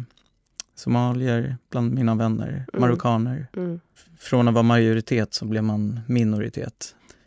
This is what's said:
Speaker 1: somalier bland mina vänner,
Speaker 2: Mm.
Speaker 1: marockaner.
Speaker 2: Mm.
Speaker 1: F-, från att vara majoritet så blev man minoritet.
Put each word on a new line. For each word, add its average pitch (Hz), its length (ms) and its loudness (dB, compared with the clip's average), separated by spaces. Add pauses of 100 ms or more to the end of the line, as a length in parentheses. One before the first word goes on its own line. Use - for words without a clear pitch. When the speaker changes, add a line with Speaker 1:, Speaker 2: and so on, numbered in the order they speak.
(760)
Speaker 1:
somalier 123 840 0 (120)
bland 120 240 0
mina 113 220 2
vänner, 110 340 0
Speaker 2:
Mm. 127 320 -4
Speaker 1:
marockaner. 123 640 0 (100)
Speaker 2:
Mm. 175 220 -6 (160)
Speaker 1:
F-, - 100 -20 (140)
från 120 280 2
att 113 60 4
vara 117 100 4
majoritet 113 720 2
så - 120 -6
blev 110 180 -2
man 107 440 -2
minoritet. 113 880 -2 (320)